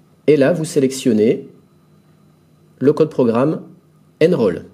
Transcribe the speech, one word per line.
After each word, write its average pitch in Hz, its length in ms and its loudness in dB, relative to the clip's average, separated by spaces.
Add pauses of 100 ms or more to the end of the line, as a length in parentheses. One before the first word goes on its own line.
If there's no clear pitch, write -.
(280)
Et 147 100 4
là, 139 160 2
vous 156 120 -6
sélectionnez 127 840 0 (1300)
le 135 120 0
code 151 180 0
programme 127 520 -2 (600)
Enroll. 127 520 0